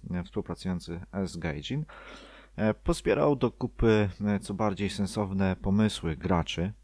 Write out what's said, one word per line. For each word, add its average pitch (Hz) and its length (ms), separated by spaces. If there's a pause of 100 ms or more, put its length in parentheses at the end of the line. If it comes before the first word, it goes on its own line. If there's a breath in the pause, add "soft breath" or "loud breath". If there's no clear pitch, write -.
(120)
e, 87 120
współpracujący 87 760 (240)
z 87 140
Gaijin, 82 480 (720 loud breath)
e, 107 180
pozbierał 147 640
do 123 160
kupy, 110 580 (160)
e, 104 140
co - 140
bardziej 101 360
sensowne 98 680
pomysły 98 600
graczy 87 580 (100)